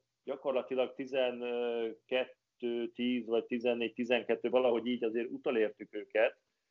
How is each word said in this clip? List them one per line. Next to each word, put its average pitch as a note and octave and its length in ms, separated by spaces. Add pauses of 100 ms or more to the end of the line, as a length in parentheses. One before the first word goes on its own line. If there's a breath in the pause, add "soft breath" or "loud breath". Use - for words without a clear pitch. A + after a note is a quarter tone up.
(240)
gyakorlatilag B2+ 720
tizenkettő A#2+ 2000
tíz B2 340
vagy A2+ 180
tizennégy A#2+ 480
tizenkettő, A#2 560
valahogy A#2+ 360
így B2 180
azért A2+ 280
utolértük A2 640
őket. G#2+ 440 (340)